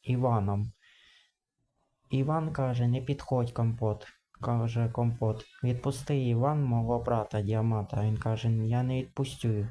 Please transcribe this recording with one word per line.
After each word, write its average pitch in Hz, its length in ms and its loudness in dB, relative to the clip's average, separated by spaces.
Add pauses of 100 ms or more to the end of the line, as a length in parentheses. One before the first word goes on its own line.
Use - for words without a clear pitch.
Іваном. 110 680 0 (1400)
Іван 156 420 0
каже: 123 360 0
"Не 123 120 2
підходь, 127 520 -2
Компот", 113 540 0 (340)
каже 117 480 0
Компот. 117 560 0 (200)
"Відпусти, 135 640 -2
Іван, 139 360 2
мого 120 340 2
брата 117 420 0
Діаманта". 107 640 0
Він 110 140 2
каже: 113 340 0
"Я 113 320 2
не 127 200 0
відпустю. 113 680 -2